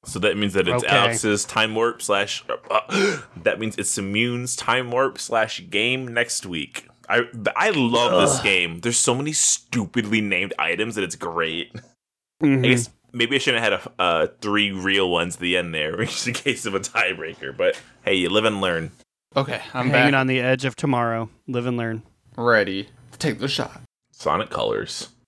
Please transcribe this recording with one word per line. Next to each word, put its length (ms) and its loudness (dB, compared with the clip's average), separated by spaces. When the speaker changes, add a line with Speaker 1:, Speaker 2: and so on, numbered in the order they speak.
Speaker 1:
So 140 -8
that 160 2
means 180 0
that 140 4
it's 160 2
Speaker 2:
Okay. 100 2
Speaker 1:
Alex's 520 2
time 300 0
warp 260 0
slash, 420 0
uh, 480 0
<gasps> 140 -18
that 160 2
means 180 -4
it's 120 -2
Simoon's 680 -2
time 340 0
warp 260 0
slash 520 -2
game 440 -2
next 320 -2
week. 420 -8
I, 160 2
I 140 2
love 520 4
this 180 2
Speaker 2:
Ugh. 40 -6
Speaker 1:
game. 380 2
There's 160 0
so 180 2
many 160 -4
stupidly 880 0
named 400 0
items 360 -2
that 100 0
it's 100 -8
great. 580 -4
Speaker 2:
Mm-hmm. 240 4
Speaker 1:
I 20 4
guess 220 4
maybe 240 0
I 20 2
shouldn't 240 2
have 200 2
had 140 -14
a, 40 -2
uh, 260 4
three 320 0
real 360 2
ones 260 0
at 60 -20
the 140 0
end 180 -2
there, 240 -2
<laughs> 80 -2
just 220 -6
in 60 -4
case 320 -2
of 100 -4
a 60 2
tiebreaker. 720 -4
But 240 2
hey, 120 2
you 140 2
live 140 2
and 160 0
learn. 320 -2
Speaker 3:
Okay, 240 -4
I'm 160 -2
Speaker 2:
Hanging 220 4
Speaker 3:
back. 80 4
Speaker 2:
on 80 2
the 140 0
edge 240 0
of 100 -4
tomorrow. 540 -2
Live 180 -2
and 120 -2
learn. 260 -4
Speaker 3:
Ready 540 2
to 40 -20
take 220 -2
the 80 -4
shot. 340 -6
Speaker 1:
Sonic 380 -2
Colors. 600 -4